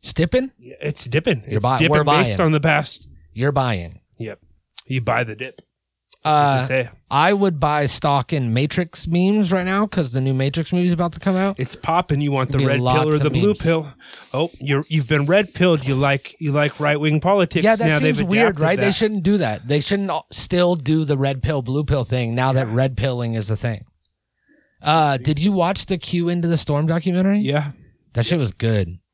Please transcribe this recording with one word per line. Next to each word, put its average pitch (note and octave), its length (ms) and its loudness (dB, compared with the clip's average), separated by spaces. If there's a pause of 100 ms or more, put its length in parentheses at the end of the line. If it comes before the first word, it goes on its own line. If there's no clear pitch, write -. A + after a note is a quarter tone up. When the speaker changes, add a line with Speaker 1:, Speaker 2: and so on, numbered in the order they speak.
Speaker 1:
It's - 120 -8
dipping? B3 440 0
Speaker 2:
Yeah, - 240 -20
it's D3 240 -6
dipping. C3+ 400 -2
Speaker 1:
You're G#2+ 120 -4
Speaker 2:
It's G#2 60 -2
Speaker 1:
buy-, B2 160 2
Speaker 2:
dipping D#3 120 4
Speaker 1:
we're D3+ 120 4
Speaker 2:
based C#3+ 340 2
Speaker 1:
buying. F3 100 2
Speaker 2:
on D#3 60 2
the D3+ 80 0
past. D3+ 460 -2 (260)
Speaker 1:
You're C3 180 -2
buying. A#2 480 -2 (180)
Speaker 2:
Yep. G#2+ 220 -12 (480)
You C3 140 -4
buy A#2 220 0
the A#2+ 120 -8
dip. B2 200 -14 (720)
Speaker 1:
Uh, D3 320 4
Speaker 2:
That's C3 120 -2
what C3 60 -2
they C3 80 0
say. A#2+ 60 -8 (200)
Speaker 1:
I D#3 240 4
would G3 280 0
buy D3 240 0
stock C#3+ 480 0
in B2+ 200 -2
Matrix D3+ 540 -2
memes F#3 460 2
right F#3 120 0
now G3 220 0
'cause D3 240 -2
the C3 80 -2
new C3 140 0
Matrix C#3 400 -2
movie F3+ 140 2
is F3+ 40 2
about E3+ 220 -2
to - 60 -12
come F#3+ 180 0
out. G3 200 0
Speaker 2:
It's - 200 -6
popping. D#3+ 420 0
You D3 140 -2
want C3 160 0
Speaker 1:
It's C3+ 80 -2
Speaker 2:
the - 0 -
Speaker 1:
gonna C#3 200 2
be B2 60 0
Speaker 2:
red B2+ 100 2
pill B2+ 140 2
or D3+ 40 2
Speaker 1:
lots D3+ 100 2
Speaker 2:
the D3 60 2
Speaker 1:
of D3 60 0
Speaker 2:
blue F3+ 140 2
Speaker 1:
memes. G#3 120 0
Speaker 2:
pill? D#3+ 340 -2 (400)
Oh, E3 260 -2
you're, C#3 300 0
you've D3+ 180 0
been C#3+ 180 2
red F#3+ 280 2
pilled. E3 340 2
You C#3 80 0
like, C#3 440 -2
you D3+ 120 -4
like D3 280 0
right D3 200 0
wing D3+ 220 0
politics. F3+ 420 2
Speaker 1:
Yeah, G#3+ 140 4
that E3 100 0
Speaker 2:
Now D#3 120 2
Speaker 1:
seems D3+ 180 2
Speaker 2:
they've F#3+ 100 -2
Speaker 1:
weird, G#3 300 2
Speaker 2:
adapted C#3+ 60 -2
Speaker 1:
right? F3+ 160 2
They G3+ 80 2
Speaker 2:
that. G3 80 2
Speaker 1:
shouldn't G#3+ 280 0
do G3+ 140 2
that. A#2 320 -2
They D3 100 2
shouldn't G3 300 -2
al-, D#3+ 200 -6
still F3+ 460 0
do D#3 300 0
the C#3+ 120 0
red C3+ 240 -2
pill, D3 200 0
blue C3 240 -2
pill C3+ 180 0
thing A#2+ 320 -2
now C3 160 2
that C3 160 0
Speaker 2:
Yeah. A2 80 -4
Speaker 1:
red C3 220 0
pilling A#2+ 380 -4
is G#2 140 -4
a A2 60 0
thing. A2 300 -6 (960)
Uh, D3+ 360 2
did C#3+ 220 -2
you F#3 120 2
watch F#3+ 360 0
the F#3+ 100 -2
Q E3+ 320 -2
Into F3 180 -2
the E3+ 100 0
Storm D3+ 280 -2
documentary? F3+ 540 0
Speaker 2:
Yeah. D3 320 -2 (420)
Speaker 1:
That A#2 120 0
shit E3+ 140 0
was A2 140 -2
good. G2 460 -2 (140)